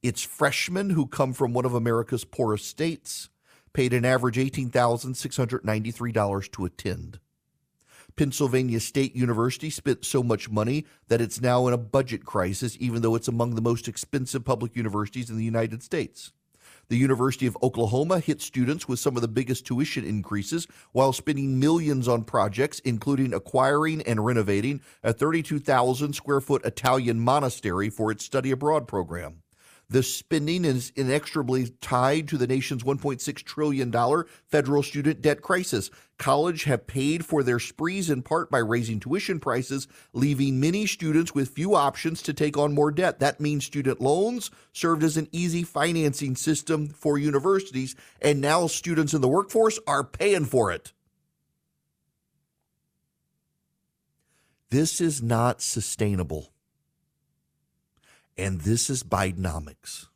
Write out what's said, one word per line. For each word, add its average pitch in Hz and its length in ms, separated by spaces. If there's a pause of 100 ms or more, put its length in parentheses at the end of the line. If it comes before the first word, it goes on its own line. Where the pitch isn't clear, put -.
Its - 200
freshmen, 180 680
who 160 160
come 135 260
from 123 200
one 123 120
of 123 100
America's 117 500
poorest 107 420
states, - 640 (440)
paid 127 200
an 123 120
average 127 340
eighteen 131 320
thousand 123 440
six - 220
hundred 127 280
ninety-three 110 460
dollars 101 380
to - 160
attend. 85 560 (960)
Pennsylvania 131 640
State 135 340
University 123 560
spent - 340
so 135 180
much 113 280
money 117 340 (240)
that 117 120
it's 110 200
now 127 260
in 123 60
a 123 60
budget 120 480
crisis, 98 540
even 117 200
though 113 140
it's 113 140
among 120 260
the 113 80
most 117 260
expensive 127 560
public 120 320
universities 110 540
in 110 60
the 110 80
United 113 380
States. - 500 (560)
The 120 100
University 131 480
of 113 160
Oklahoma 131 560
hit 156 240
students 131 440
with 123 120
some 131 180
of 117 60
the 117 60
biggest 120 360
tuition 127 400
increases 104 640 (240)
while 131 240
spending 139 440
millions 147 480
on 117 180
projects, 110 560
including 131 520
acquiring 147 680
and 107 240
renovating 117 560 (200)
a 113 120
thirty-two 151 460
thousand 131 520
square 139 300
foot 139 240
Italian 123 520
monastery 117 680
for 110 220
its 104 160
study 131 240
abroad 139 360
program. 82 520 (500)
The 127 140
spending 165 640
is 127 320
inexorably 131 720 (140)
tied 135 460
to 151 100
the 123 80
nation's 131 360
one 135 140
point 135 240
six - 220
trillion 139 480
dollar 123 360 (200)
federal 143 360
student 143 380
debt 143 220
crisis. 180 480 (260)
College 156 480
have 135 220
paid 151 400
for 151 160
their 123 160
sprees 175 500
in 135 140
part 180 280
by 139 80
raising 113 420
tuition 175 380
prices, 131 500 (260)
leaving 135 460
many 185 260
students 165 480
with 135 160
few 185 240
options 160 480
to 160 100
take 151 240
on 147 160
more 147 180
debt. 165 280
That 139 220
means 147 260
student 131 340
loans 196 500 (220)
served 165 300
as 160 160
an 156 120
easy 170 320
financing 151 760
system 151 520
for 147 300
universities, 143 760 (280)
and 147 180
now 160 280
students 156 440
in 156 80
the 127 80
workforce 220 580
are 143 180
paying 180 420
for 113 260
it. - 200 (3750)
This 151 320
is 147 200
not 117 380
sustainable. 90 880 (1900)
And 92 280
this 110 260
is 131 140
Bidenomics. 85 1120